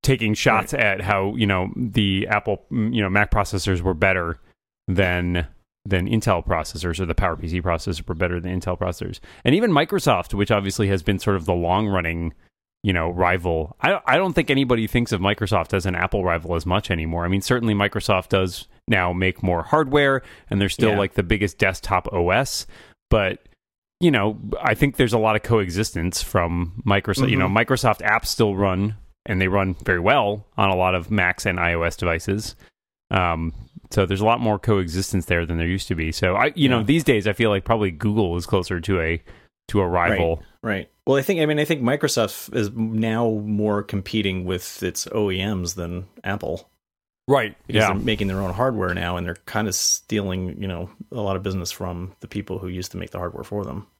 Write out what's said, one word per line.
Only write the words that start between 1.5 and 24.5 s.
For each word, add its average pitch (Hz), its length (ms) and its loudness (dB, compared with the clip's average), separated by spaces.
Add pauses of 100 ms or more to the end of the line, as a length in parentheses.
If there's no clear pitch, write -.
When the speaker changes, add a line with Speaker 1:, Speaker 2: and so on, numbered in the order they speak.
Speaker 1:
the 101 520 0
Apple, 104 400 -2
mm, 117 240 -2
you 113 80 0
know, 98 80 0
Mac 101 220 2
processors 98 500 0
were 92 120 0
better 87 460 0 (480)
than, 87 600 0 (380)
than 95 220 0
Intel 104 380 0
processors, 85 540 -2
or 92 60 0
the 85 100 -2
PowerPC 85 460 -2
processors 85 460 -4
were 90 80 -6
better 87 240 -2
than 90 200 -4
Intel 90 180 -4
processors. 90 420 -6 (240)
And 127 120 4
even 214 160 2
Microsoft, 147 640 2
which 101 180 0
obviously 98 380 2
has 95 140 0
been 98 160 0
sort 101 180 0
of 82 80 -4
the 92 80 0
long-running, 85 800 0 (500)
you 101 80 2
know, 85 180 0
rival. 87 680 0
I, 180 260 2
I 131 120 4
don't 185 160 0
think 156 160 0
anybody 127 380 2
thinks 120 260 0
of 90 80 0
Microsoft 98 520 0
as 95 120 0
an 92 100 0
Apple 92 300 0
rival 85 300 0
as 82 100 -2
much 90 260 0
anymore. 82 320 -2
I 87 60 -2
mean, 98 120 2
certainly 117 320 2
Microsoft 101 540 0
does 92 400 0 (220)
now 90 240 2
make 92 280 0
more 87 220 0
hardware, 139 580 2 (280)
and 104 100 0
they're 98 80 2
still, 113 240 2
Speaker 2:
Yeah. 104 60 2
Speaker 1:
like, 98 160 0
the 101 100 0
biggest 98 340 0
desktop 95 540 0
O 87 200 0
S, 131 360 0 (420)
but, 101 380 0 (540)
you 170 100 6
know, 107 260 2 (240)